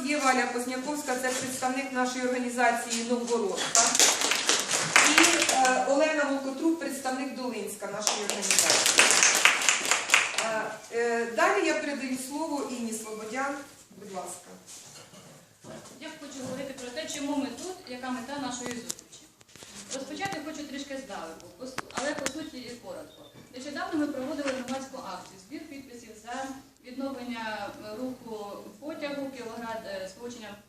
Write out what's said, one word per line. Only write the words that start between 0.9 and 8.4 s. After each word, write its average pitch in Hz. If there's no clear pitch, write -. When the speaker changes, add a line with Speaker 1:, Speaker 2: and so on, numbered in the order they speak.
Speaker 1:
це 254
представник 262
нашої 254
організації 240
Новгородка. 233
І, 311
е, 262
Олена 302
Волкотрук, 269
представник 269
Долинська 214
нашої 208
організації. -